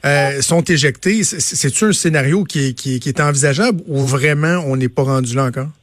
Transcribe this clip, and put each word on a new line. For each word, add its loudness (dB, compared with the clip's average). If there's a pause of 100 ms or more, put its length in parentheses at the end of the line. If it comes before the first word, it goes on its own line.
euh, 0
sont 2
éjectés. 0
C'est, -4
c'est-tu 0
un 4
scénario 2
qui -2
est, -2
qui -4
est, -4
qui -4
est -2
envisageable 2
ou -2
vraiment 0
on -2
n'est 0
pas 0
rendu 0
là 2
encore ? -4 (140)